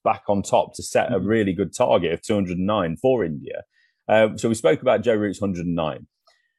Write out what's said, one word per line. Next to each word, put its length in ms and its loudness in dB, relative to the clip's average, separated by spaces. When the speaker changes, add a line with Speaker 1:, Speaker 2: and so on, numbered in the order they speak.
Speaker 1:
back 260 -2
on 120 2
top 340 0
to 80 -10
set 280 0
a 80 -2
Speaker 2:
Mm. 80 -4
Speaker 1:
really 260 2
good 220 -4
target 380 2
of 100 -6
two 120 -2
hundred 220 -2
and 80 -2
nine 320 -2
for 260 2
India. 400 -8
Uh, 300 6
so 120 -2
we 60 2
spoke 260 2
about 220 2
Joe 120 2
Root's 240 -2
hundred 260 -4
and 100 -2
nine. 320 -4